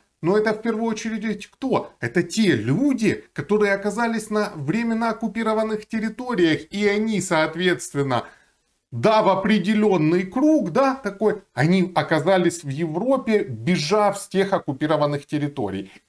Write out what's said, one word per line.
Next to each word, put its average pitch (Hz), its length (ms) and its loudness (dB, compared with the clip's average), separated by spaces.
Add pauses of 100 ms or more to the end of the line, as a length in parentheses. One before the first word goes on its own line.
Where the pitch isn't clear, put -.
(220)
Но 185 160 2
это 214 160 2
в 214 80 -8
первую 226 240 -2
очередь 220 600 -6
кто? - 520 -6
Это - 240 0
те 180 320 2
люди, 196 760 0
которые 202 400 2
оказались 220 560 -2
на 208 260 -2
временно 226 540 -2
оккупированных 220 800 -2
территориях, 220 720 0 (100)
и 202 160 0
они, 208 340 0
соответственно, 156 1040 0 (680)
дав 208 360 4
определённый 190 960 2
круг, 262 480 2
да, 262 240 2
такой, 208 460 -2 (120)
они 175 420 2
оказались 170 680 2
в 139 60 -8
Европе, 196 720 0
бежав 156 720 0
с - 100 -12
тех 196 260 0
оккупированных 147 720 0
территорий. 120 680 -4 (180)